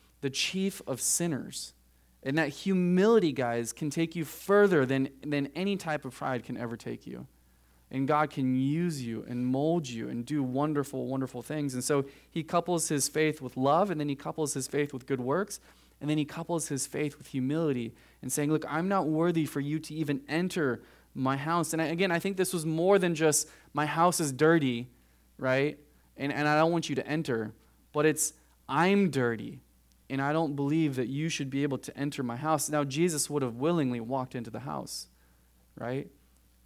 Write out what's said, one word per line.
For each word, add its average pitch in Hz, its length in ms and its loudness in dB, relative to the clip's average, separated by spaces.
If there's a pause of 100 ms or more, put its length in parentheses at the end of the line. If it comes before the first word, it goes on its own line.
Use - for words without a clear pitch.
(220)
the 139 100 -4
chief 190 560 -2
of 127 120 -4
sinners. - 720 -4 (500)
And 139 160 0
that 147 100 2
humility, 185 800 4
guys, 120 400 -2
can 151 200 -4
take 165 240 -2
you 160 100 -4
further 190 580 4
than, 135 260 2 (120)
than 143 320 -2
any 190 240 -2
type 151 280 -6
of 127 100 -10
pride 131 280 -4
can 123 140 -8
ever 117 180 -6
take 117 300 -10
you. 123 220 -12 (640)
And 131 160 -2
God 151 240 2
can 131 240 0
use 143 480 0
you 113 260 -6
and 123 160 -4
mold 147 420 0
you 120 220 -6
and 120 160 -6
do 147 160 -2
wonderful, 135 640 -2
wonderful 127 380 -6
things. 147 320 -4
And 123 80 -4
so 139 220 2 (260)
he 170 100 -4
couples 170 460 0
his 147 200 0
faith 156 340 0
with 127 140 -10
love, 156 360 4
and 156 100 -2
then 147 80 -2
he 139 60 -2
couples 156 400 -4
his 131 120 -4
faith 143 240 -2
with 131 140 -10
good 135 160 -2
works, 151 380 -2 (420)
and 147 80 -2
then 156 80 2
he 151 80 2
couples 165 440 -4
his 135 180 -4
faith 143 320 -4
with - 80 -20
humility 131 640 0 (300)
and 127 100 -6
saying, 147 180 0
"Look, 156 160 0
I'm 160 200 -2
not 196 200 2
worthy 160 380 2
for 143 140 -4
you 147 180 -2
to 151 160 -10
even 143 340 -2
enter 156 540 0 (320)
my 135 240 0
house." 160 360 0
And 160 80 0
I, 160 40 0
again, 170 260 0
I 170 60 2
think 196 200 -4
this 180 160 0
was 160 120 -2
more 170 320 4
than 175 160 2
just, 151 340 2 (240)
"My 147 140 0
house 165 340 4
is 151 120 0
dirty," 131 580 4 (480)
right? 135 400 2 (400)
"And, 139 160 -2
and 147 140 0
I 151 100 4
don't 165 140 6
want 165 180 0
you 143 60 -4
to - 120 -2
enter." 131 460 -2 (400)
But 147 140 4
it's, 156 260 2 (340)
"I'm 180 440 4
dirty, 120 500 -2 (480)
and 135 120 -2
I 139 120 0
don't 156 220 0
believe 143 400 2
that 123 120 0
you 147 220 -4
should 143 200 -4
be 139 140 0
able 139 140 0
to - 200 -12
enter 143 260 -4
my 120 120 -4
house." 151 340 0
Now, 151 140 0
Jesus 147 460 0
would 147 120 -2
have 120 140 -2
willingly 131 460 0
walked 127 340 -4
into 113 140 -8
the 113 120 -8
house, - 460 -10 (720)
right? 127 340 -6 (540)